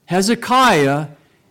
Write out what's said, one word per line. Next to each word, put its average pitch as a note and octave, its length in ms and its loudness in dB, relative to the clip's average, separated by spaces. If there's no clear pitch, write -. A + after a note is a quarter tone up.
Hezekiah F#3 1040 0